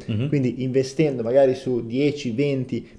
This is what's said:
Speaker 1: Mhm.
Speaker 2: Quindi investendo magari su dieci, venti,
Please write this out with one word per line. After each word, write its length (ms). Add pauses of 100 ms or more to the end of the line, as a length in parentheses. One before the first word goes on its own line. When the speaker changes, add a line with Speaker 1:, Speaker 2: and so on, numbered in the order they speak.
Speaker 1:
Mhm. 220
Speaker 2:
Quindi 340
investendo 600
magari 320
su 300
dieci, 460
venti, 580 (100)